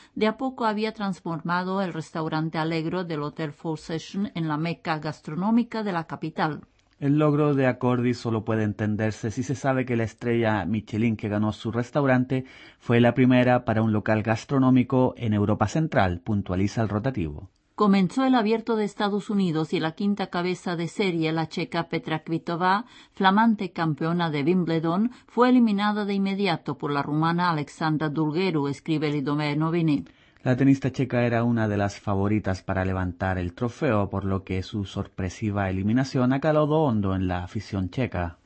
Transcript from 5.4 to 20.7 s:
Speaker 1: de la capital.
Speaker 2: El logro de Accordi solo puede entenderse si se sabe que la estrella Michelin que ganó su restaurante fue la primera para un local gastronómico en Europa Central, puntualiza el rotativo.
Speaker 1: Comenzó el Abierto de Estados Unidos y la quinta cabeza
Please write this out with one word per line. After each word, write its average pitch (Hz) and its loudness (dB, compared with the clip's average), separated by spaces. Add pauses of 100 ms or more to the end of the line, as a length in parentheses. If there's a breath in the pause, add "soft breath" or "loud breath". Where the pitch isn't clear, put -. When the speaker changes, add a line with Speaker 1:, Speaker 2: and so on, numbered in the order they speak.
Speaker 1:
de 208 -4
la 165 -4
capital. 156 -4 (400)
Speaker 2:
El 143 2
logro 147 4
de 135 2
Accordi 123 2
solo 113 -2
puede 110 0
entenderse 107 -2
si 131 -4
se 127 -4
sabe 131 0
que 123 -2
la 117 0
estrella 110 0
Michelin 110 0
que 104 -6
ganó 107 0
su 113 -6
restaurante 127 0 (340 loud breath)
fue 120 2
la 120 6
primera 127 4
para 110 0
un 110 2
local 107 2
gastronómico 127 2
en 113 -2
Europa 104 2
Central, 113 0
puntualiza 101 -2
el 107 0
rotativo. 101 -4 (240)
Speaker 1:
Comenzó 196 2
el 262 4
Abierto 226 0
de 214 0
Estados 208 -2
Unidos 175 0
y 175 0
la 160 -2
quinta 202 -2
cabeza 180 -4